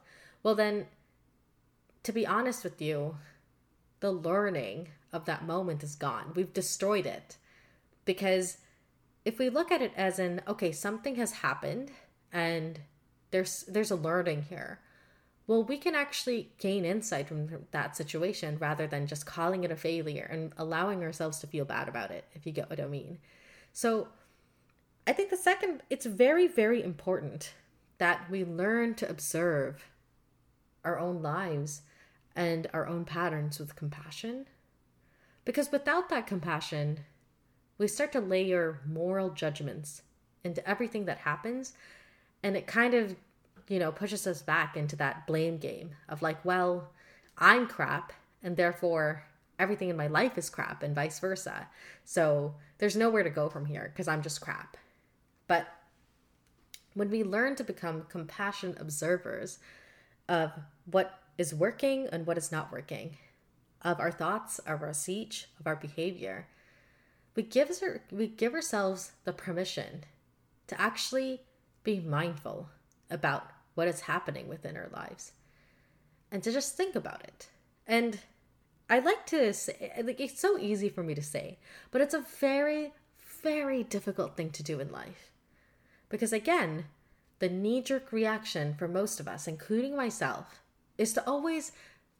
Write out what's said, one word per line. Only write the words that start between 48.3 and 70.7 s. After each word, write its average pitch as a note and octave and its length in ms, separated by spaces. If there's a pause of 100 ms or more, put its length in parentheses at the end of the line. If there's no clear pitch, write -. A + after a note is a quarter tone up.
and F3 140
therefore E3 680 (340)
everything F#3+ 320
in E3+ 60
my D3 120
life F#3 280
is E3 140
crap, - 320
and D3 120
vice D3+ 260
versa. - 480 (360)
So D3 500 (240)
there's G3+ 180
nowhere A3+ 260
to E3+ 80
go D3+ 180
from D3 180
here - 280
'cause E3+ 140
I'm D#3 140
just D3+ 180
crap." - 360 (720)
But E3+ 220 (1300)
when G3+ 160
we A3 120
learn A3 340
to C4 80
become E3 400
compassionate F3+ 760
observers D#3+ 760 (720)
of D#3+ 240 (320)
what F#3 360 (180)
is D#3 160
working B3+ 540
and E3+ 180
what E3+ 120
is D#3+ 120
not D#3 220
working, B2 440 (640)
of F3 200
our E3+ 100
thoughts, E3+ 500
of D3+ 220
our D3+ 100
speech, G#3 540 (120)
of D3+ 80
our D#3 100
behavior, D3+ 720 (880)
we A3+ 60
give C4+ 280 (120)
our-, F#4 280
we G#3+ 160
give A3 280
ourselves G3 580 (120)
the F3+ 80
permission F3 720 (640)
to - 140